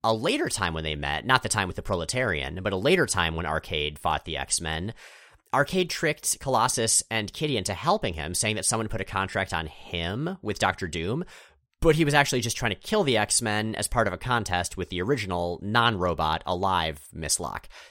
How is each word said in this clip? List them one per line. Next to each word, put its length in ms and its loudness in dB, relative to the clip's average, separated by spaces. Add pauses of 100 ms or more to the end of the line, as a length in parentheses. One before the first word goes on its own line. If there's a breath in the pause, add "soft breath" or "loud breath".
a 100 4
later 360 0
time 260 0
when 80 -4
they 140 -2
met, 280 -2
not 200 4
the 40 -4
time 200 0
with 80 -6
the 60 -8
Proletarian, 800 -2
but 80 2
a 40 0
later 300 4
time 300 0
when 100 -2
Arcade 500 -2
fought 280 -2
the 120 -6
X-Men, 580 -4 (600 loud breath)
Arcade 340 2
tricked 520 -2
Colossus 600 2 (120)
and 200 -2
Kitty 240 -2
into 180 -2
helping 400 0
him, 200 -6
saying 220 0
that 100 -2
someone 220 0
put 120 -4
a 40 -2
contract 500 -2
on 140 -2
him 760 -4
with 160 -4
Doctor 300 0
Doom, 360 -4 (560 loud breath)
but 140 6
he 100 4
was 80 2
actually 280 4
just 160 -2
trying 160 -2
to 80 -8
kill 240 2
the 120 4
X-Men 600 0
as 100 -2
part 220 4
of 40 -2
a 60 -6
contest 580 -2
with 120 -4
the 120 -4
original 600 -2
non-robot 840 2
alive 680 0
Miss 260 -4
Locke. 300 -8 (220 loud breath)